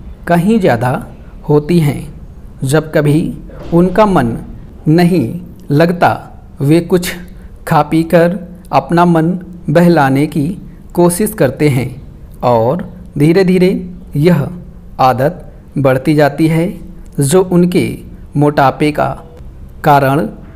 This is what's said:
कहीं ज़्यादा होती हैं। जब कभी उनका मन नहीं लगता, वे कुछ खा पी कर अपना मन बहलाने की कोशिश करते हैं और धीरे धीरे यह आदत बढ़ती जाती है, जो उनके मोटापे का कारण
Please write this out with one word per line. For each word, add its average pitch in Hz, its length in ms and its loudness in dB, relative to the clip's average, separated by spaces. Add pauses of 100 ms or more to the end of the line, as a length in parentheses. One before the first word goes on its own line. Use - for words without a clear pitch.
(280)
कहीं 180 320 2
ज़्यादा 127 480 0 (420)
होती 147 300 2
हैं। - 340 -2 (500)
जब 151 300 -2
कभी 156 440 0 (360)
उनका 180 320 4
मन 143 320 0 (500)
नहीं 170 540 2 (300)
लगता, 165 600 0 (300)
वे 156 200 4
कुछ 175 340 -2 (520)
खा 156 140 2
पी 160 220 0
कर 170 360 2 (320)
अपना 170 340 2
मन 170 340 2 (300)
बहलाने 151 580 4
की 151 300 -4 (360)
कोशिश 175 400 2
करते 151 360 0
हैं 127 320 -2 (420)
और 123 500 0 (240)
धीरे 170 260 4
धीरे 185 520 0 (200)
यह 147 340 2 (500)
आदत 131 540 0 (240)
बढ़ती 135 380 2
जाती 147 320 2
है, 165 320 -2 (400)
जो 147 240 4
उनके 180 560 0 (380)
मोटापे 147 540 2
का 135 320 -4 (600)
कारण 143 460 2 (260)